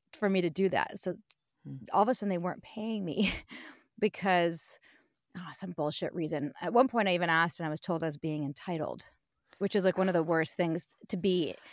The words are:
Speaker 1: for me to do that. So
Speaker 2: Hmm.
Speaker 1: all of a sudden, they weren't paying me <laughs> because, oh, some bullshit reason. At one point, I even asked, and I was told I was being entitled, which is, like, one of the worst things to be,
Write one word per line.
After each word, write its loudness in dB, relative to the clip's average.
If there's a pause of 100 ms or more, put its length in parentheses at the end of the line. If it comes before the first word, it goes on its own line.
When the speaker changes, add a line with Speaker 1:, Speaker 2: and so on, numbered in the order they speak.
(140)
Speaker 1:
for 0
me 4
to 0
do 2
that. -2
So -4 (500)
Speaker 2:
Hmm. -12 (160)
Speaker 1:
all 6
of 4
a 0
sudden, -4
they 0
weren't -4
paying -6
me 0
<laughs> -16
because, 0 (600)
oh, -12
some -10
bullshit -2
reason. -2 (100)
At -2
one 8
point, 2
I 4
even 2
asked, 4
and -4
I -2
was -4
told -2
I 0
was -4
being -2
entitled, -4 (540)
which -2
is, 2
like, 4
one 2
of 2
the 4
worst 0
things 0 (200)
to -2
be, 0 (180)